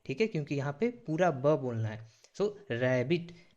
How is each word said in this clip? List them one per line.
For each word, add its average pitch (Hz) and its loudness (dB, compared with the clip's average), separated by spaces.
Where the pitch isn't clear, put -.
ठीक 135 -2
है? 220 4
क्योंकि 151 -4
यहाँ 143 -2
पे 233 2
पूरा 175 0
ब 143 4
बोलना 117 -2
है। 110 -12
So, 208 0
rabbit 127 0